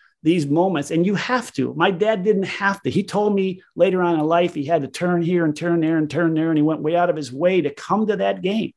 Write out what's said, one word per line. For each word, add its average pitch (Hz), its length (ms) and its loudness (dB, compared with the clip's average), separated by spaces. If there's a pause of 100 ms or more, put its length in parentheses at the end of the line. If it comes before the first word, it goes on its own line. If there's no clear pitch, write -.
(220)
these 156 240 2
moments, 156 440 0
and 165 160 0
you 208 80 2
have 247 380 -4
to. 123 220 -2
My 170 160 2
dad 196 340 -2
didn't 196 180 2
have 196 400 -4
to. 131 80 -2
He 165 120 0
told 208 320 0
me 190 280 -2 (140)
later 185 260 2
on 170 160 2
in 151 80 0
life 170 260 2
he 147 120 -6
had 151 180 0
to 131 60 -6
turn 175 340 -2
here 170 220 2
and 151 120 0
turn 170 240 0
there 160 160 2
and 156 140 0
turn 165 240 0
there, 160 160 0
and 156 80 2
he 147 40 4
went 151 200 0
way 160 140 0
out 175 120 4
of 160 80 -4
his 131 160 -8
way 175 300 2
to 143 80 -4
come 202 380 -2
to 208 80 0
that 196 260 -2
game. 196 340 -2